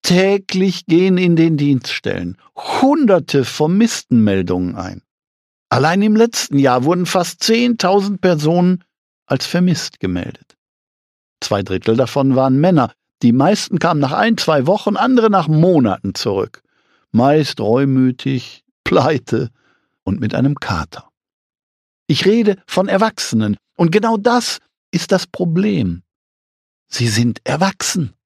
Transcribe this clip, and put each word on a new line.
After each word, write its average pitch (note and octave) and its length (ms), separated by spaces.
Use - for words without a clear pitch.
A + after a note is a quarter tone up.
Täglich F#3+ 840
gehen F3+ 320
in F3 180
den E3 200
Dienststellen G#2 800
hunderte G3+ 880
Vermisstenmeldungen G#2+ 1300
ein. F#2 260
Allein D#3 320
im G#3+ 160
letzten A3+ 420
Jahr B2+ 260
wurden F3 200
fast - 380
zehntausend G#3+ 800
Personen F3 640
als - 180
vermisst - 560
gemeldet. - 560
Zwei G2+ 220
Drittel F#2+ 340
davon C3 400
waren C3 220
Männer. D#3 340
Die A#2+ 100
meisten D#3+ 460
kamen E3 220
nach C#3 120
ein, A3 260
zwei D3 280
Wochen, G3+ 300
andere A#3+ 320
nach F#3 200
Monaten D3+ 680
zurück. - 480
Meist C3+ 500
reumütig, B2+ 1040
pleite C3 680
und - 160
mit G#2+ 140
einem C3+ 200
Kater. - 560
Ich - 180
rede G#3 320
von G3 220
Erwachsenen. F#3+ 680
Und E3 160
genau A3 240
das A#3 420
ist - 220
das F#3 140
Problem. E3 760
Sie A#2+ 200
sind A2+ 360
erwachsen. D#3+ 680